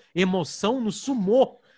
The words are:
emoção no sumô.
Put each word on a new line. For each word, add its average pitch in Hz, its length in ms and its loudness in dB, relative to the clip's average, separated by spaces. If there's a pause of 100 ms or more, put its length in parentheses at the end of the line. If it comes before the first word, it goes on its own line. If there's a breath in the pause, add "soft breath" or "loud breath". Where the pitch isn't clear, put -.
(140 loud breath)
emoção 190 680 0
no 214 120 -2
sumô. 240 680 0 (180)